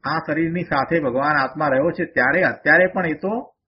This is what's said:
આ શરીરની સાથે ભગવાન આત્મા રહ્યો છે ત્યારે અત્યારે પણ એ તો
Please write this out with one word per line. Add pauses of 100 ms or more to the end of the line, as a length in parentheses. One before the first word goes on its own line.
આ
શરીરની
સાથે
ભગવાન
આત્મા
રહ્યો
છે
ત્યારે
અત્યારે
પણ
એ
તો (120)